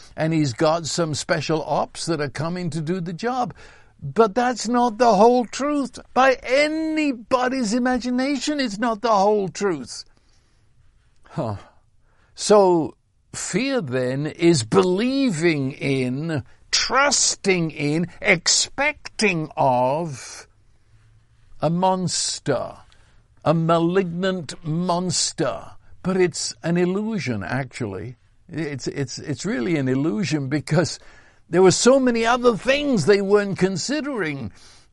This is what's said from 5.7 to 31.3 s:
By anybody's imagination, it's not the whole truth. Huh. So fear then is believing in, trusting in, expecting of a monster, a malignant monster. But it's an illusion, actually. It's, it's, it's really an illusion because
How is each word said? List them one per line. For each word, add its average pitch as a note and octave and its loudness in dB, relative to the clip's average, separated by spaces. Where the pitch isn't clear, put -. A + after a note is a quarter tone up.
By C4 6
anybody's C4+ 0
imagination, B3+ -2
it's A3 -4
not A3+ -2
the A#3 0
whole G#3 4
truth. D#3 -6
Huh. A2+ -6
So F#3 4
fear B3+ -2
then C3 -2
is E3+ 2
believing F3+ 0
in, C#3 -2
trusting G3 0
in, D#3 -2
expecting G3 -2
of C3+ -2
a D3+ 0
monster, E3+ -2
a D3 2
malignant E3+ 0
monster. E3+ -2
But F#3 -2
it's - 0
an F3 0
illusion, F3+ -2
actually. A2+ -8
It's, C#3+ -8
it's, - -6
it's - -8
really G#3 -2
an C#3 0
illusion C#3+ 0
because D3+ 0